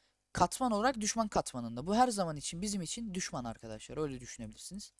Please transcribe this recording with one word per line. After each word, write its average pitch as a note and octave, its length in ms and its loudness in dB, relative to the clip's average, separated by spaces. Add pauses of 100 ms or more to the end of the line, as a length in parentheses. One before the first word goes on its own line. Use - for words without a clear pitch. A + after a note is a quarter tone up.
(340)
Katman A3+ 380 4
olarak A3 300 4
düşman A3 260 2
katmanında. B2+ 600 -2
Bu G3+ 80 4
her B3 120 8
zaman F#3 300 0
için E3 240 -6
bizim G3+ 200 0
için G#3+ 320 -6
düşman F3 300 -2
arkadaşlar. A2+ 540 -8
Öyle C#3 220 -2
düşünebilirsiniz. A#2+ 800 -10